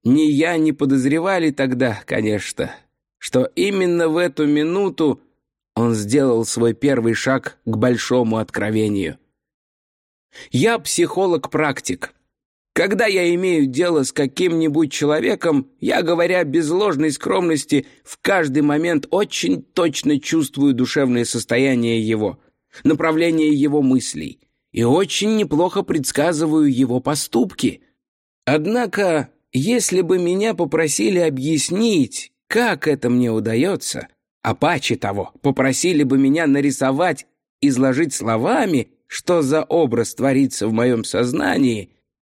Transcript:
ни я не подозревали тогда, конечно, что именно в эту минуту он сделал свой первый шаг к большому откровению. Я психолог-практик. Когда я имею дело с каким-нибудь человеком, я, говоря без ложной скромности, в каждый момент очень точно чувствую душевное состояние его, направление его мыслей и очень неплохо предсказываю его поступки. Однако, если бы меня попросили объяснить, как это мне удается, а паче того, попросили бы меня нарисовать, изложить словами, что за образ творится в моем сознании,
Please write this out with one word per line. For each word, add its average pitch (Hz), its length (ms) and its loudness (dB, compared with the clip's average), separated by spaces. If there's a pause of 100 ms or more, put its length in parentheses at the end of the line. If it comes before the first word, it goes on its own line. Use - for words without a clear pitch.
ни 139 200 4
я 156 340 2
не 156 160 2
подозревали 151 800 0
тогда, 127 560 -2
конечно, - 680 -4 (440)
что - 380 0
именно 180 520 0
в 156 80 -2
эту 156 300 0
минуту 156 760 0 (540)
он 117 200 0
сделал 113 500 0
свой 117 300 0
первый 120 400 0
шаг - 500 -4
к 110 120 -2
большому 117 640 0
откровению. 104 800 -2 (1300)
Я 214 280 2
психолог-практик. 165 1400 -2 (600)
Когда 202 320 0
я 180 300 0
имею 175 300 2
дело 156 360 0
с 131 100 -4
каким-нибудь 160 760 0
человеком, 151 880 0
я, - 240 0
говоря 170 400 2
без 151 280 0
ложной 165 420 0
скромности, 156 720 -2 (160)
в - 180 -20
каждый 156 420 0
момент 147 480 0
очень 180 520 -2
точно 147 560 -2
чувствую 143 560 0
душевное 123 500 0
состояние 120 760 0
его, 107 400 -2 (420)
направление 160 680 2
его 143 300 2
мыслей 123 580 -2 (320)
и 113 100 -2
очень 190 540 2
неплохо 180 460 0
предсказываю 156 920 0
его 123 280 0
поступки. - 800 -2 (640)
Однако, 175 840 0 (220)
если 185 480 0
бы 180 180 0
меня 185 360 0
попросили 165 640 0
объяснить, 160 1160 -2 (160)
как 214 400 -2
это 131 200 0
мне 123 220 0
удается, 113 800 -2 (340)
а 92 120 -2
паче 143 420 0
того, 101 360 -6 (100)
попросили 135 600 2
бы 135 160 2
меня 143 280 2
нарисовать, 139 800 0 (340)
изложить 135 520 2
словами, 139 760 -2 (180)
что - 360 0
за 147 200 0
образ 120 520 0
творится 131 540 0
в 113 40 -2
моем 113 320 0
сознании, 120 840 -2 (360)